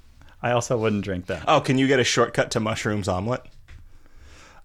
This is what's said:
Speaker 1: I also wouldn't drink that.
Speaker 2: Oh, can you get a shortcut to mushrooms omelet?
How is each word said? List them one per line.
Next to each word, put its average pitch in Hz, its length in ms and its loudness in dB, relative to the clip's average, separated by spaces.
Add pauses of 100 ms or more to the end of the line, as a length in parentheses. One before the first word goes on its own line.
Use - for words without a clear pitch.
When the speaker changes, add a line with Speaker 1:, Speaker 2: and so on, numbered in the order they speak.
(420)
Speaker 1:
I 120 100 0
also 120 260 0
wouldn't 107 260 0
drink 92 220 -6
that. 87 220 -8
Speaker 2:
Oh, 147 120 4
can 139 180 2
you 135 80 4
get 135 140 4
a 120 40 4
shortcut - 480 0
to 120 80 0
mushrooms 107 480 -2
omelet? 101 340 -2 (1200)